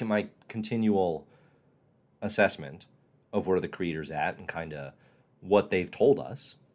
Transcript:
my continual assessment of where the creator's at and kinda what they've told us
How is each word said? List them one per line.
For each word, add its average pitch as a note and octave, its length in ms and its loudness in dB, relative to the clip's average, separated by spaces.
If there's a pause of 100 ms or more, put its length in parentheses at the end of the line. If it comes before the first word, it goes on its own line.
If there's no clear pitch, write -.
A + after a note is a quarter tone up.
my G#2 240 0 (220)
continual G#2+ 800 0 (960)
assessment F#2 640 0 (480)
of G2+ 140 -2
where F2+ 140 4
the E2 80 -6
creator's D#2 420 -4
at D#2 260 -2
and F2+ 100 -14
kinda C#2+ 460 -10 (480)
what G2 300 4
they've F#2 200 0
told C3 280 4
us - 380 -12 (180)